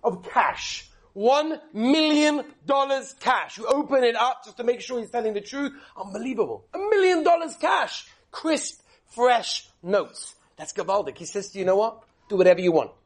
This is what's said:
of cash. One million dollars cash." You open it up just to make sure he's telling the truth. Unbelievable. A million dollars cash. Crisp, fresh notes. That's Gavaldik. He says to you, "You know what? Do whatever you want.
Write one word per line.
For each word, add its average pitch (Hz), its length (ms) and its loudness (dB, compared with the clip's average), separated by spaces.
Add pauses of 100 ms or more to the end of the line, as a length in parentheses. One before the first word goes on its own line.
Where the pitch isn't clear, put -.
of - 260 -4
cash. - 640 -4 (220)
One 285 460 2 (140)
million 294 680 2 (220)
dollars 269 540 0
cash." 226 380 -2
You 220 80 -10
open 269 380 2
it 233 120 2
up 247 280 -2
just 214 140 -20
to 240 80 -8
make 240 160 -2
sure 247 180 -8
he's 220 100 -10
telling 220 240 -4
the 202 80 -6
truth. 277 300 -8 (260)
Unbelievable. 202 760 -6
A - 40 -8
million 381 460 2
dollars 330 320 0
cash. 330 500 -2 (240)
Crisp, - 520 -4 (340)
fresh 240 520 2 (140)
notes. 175 540 -4 (220)
That's 156 160 -14
Gavaldik. 185 440 -4
He 170 80 -16
says 196 240 -10
to - 80 -16
you, 190 40 -6
"You 180 40 -2
know 190 120 4
what? 220 260 -2 (260)
Do 208 60 -2
whatever 180 260 6
you 175 120 2
want. 127 180 2 (140)